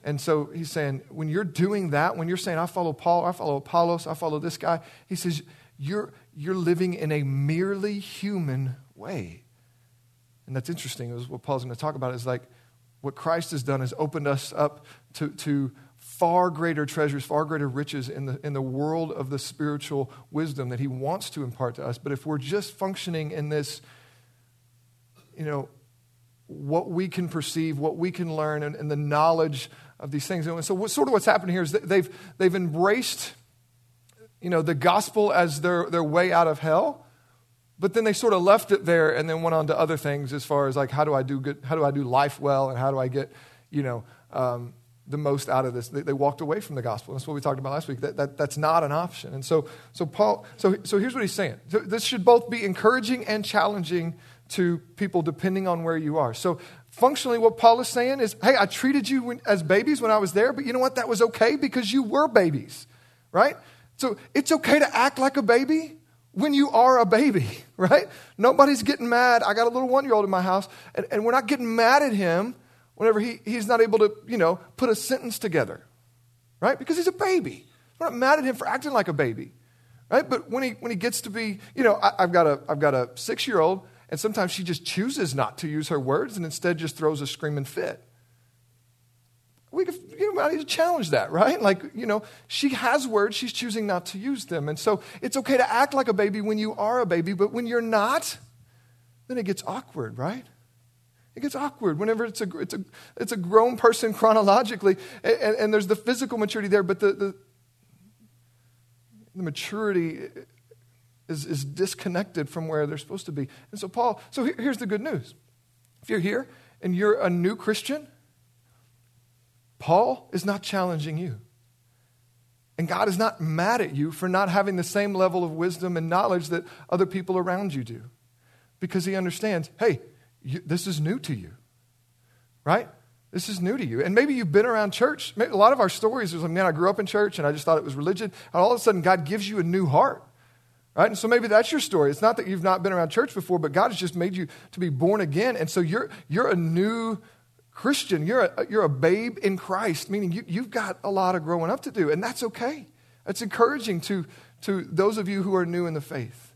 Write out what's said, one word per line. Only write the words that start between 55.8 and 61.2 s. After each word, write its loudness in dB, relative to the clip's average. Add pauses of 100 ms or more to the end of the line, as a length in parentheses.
where -2
you -2
are. 0
So -2 (320)
functionally, 2
what 4
Paul 8
is -2
saying 0
is, 0
"Hey, 6
I 4
treated 0
you 0
when, -8
as 4
babies 2
when 2
I 6
was -2
there, 4
but -6
you -2
know -2
what? 0
That -2
was 0
okay 4